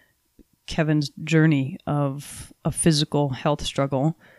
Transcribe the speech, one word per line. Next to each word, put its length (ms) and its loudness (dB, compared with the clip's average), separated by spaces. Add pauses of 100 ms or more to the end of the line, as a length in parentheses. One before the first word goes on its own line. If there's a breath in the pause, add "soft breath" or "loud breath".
(680 soft breath)
Kevin's 440 0 (120)
journey 640 4
of 680 -6 (100)
a 80 -2
physical 580 2
health 320 -2
struggle 560 -2 (220 soft breath)